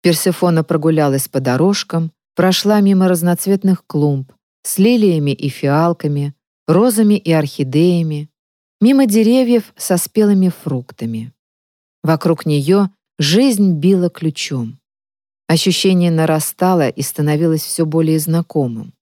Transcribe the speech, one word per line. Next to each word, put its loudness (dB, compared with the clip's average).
Персефона 0
прогулялась 0
по -4
дорожкам, -2
прошла 0
мимо 2
разноцветных 0
клумб -2
с -10
лилиями 2
и -6
фиалками, -2
розами 2
и -2
орхидеями, 0
мимо 4
деревьев 2
со -2
спелыми 2
фруктами. -8
Вокруг -2
неё 0
жизнь 2
била 0
ключом. -8
Ощущение 2
нарастало 0
и -8
становилось -2
всё -4
более 0
знакомым. -4